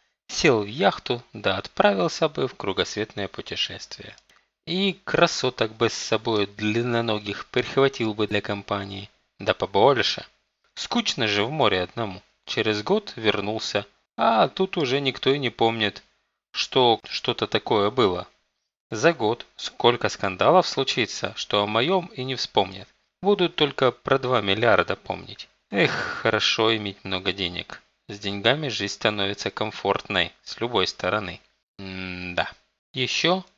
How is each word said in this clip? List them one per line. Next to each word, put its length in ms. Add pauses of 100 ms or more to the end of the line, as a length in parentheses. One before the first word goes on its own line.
(260)
сел 360
в 40
яхту, 560 (100)
да 240
отправился 720
бы 200
в 80
кругосветное 720
путешествие. 880 (500)
И 380
красоток 680
бы 160
с 60
собой 520
длинноногих 1000
прихватил 680
бы 140
для 160
компании, 680 (300)
да 160
побольше. 720 (480)
Скучно 520
же 180
в 60
море 300
одному. 400 (240)
Через 380
год 340
вернулся, 720 (320)
а 300
тут 280
уже 240
никто 300
и 80
не 100
помнит, 540 (480)
что 580
что-то 380
такое 440
было. 380 (600)
За 240
год 320 (100)
сколько 540
скандалов 580
случится, 640
что 280
о 40
моем 420
и 140
не 120
вспомнят. 540 (340)
Будут 340
только 340
про 280
два 240
миллиарда 540
помнить. 520 (220)
Эх, 200
хорошо 840
иметь 280
много 280
денег. 500 (260)
С 100
деньгами 500
жизнь 240
становится 580
комфортной 840 (120)
с 160
любой 260
стороны. 540 (380)
М-да. 720 (440)
Еще, 500 (140)